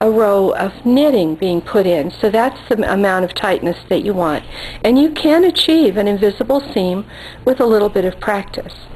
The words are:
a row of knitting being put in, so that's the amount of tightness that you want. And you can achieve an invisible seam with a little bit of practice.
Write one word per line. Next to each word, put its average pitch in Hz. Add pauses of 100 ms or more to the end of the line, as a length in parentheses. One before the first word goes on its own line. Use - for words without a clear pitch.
a 220
row 202
of -
knitting 247
being 170
put 196
in, 170
so -
that's 226
the 214
amount 190
of 175
tightness 180 (100)
that 185
you 202
want. 170 (400)
And 240
you 311
can 311
achieve 320
an 208
invisible 208 (140)
seam 185 (400)
with 254
a 254
little 214
bit 196
of 185
practice. - (220)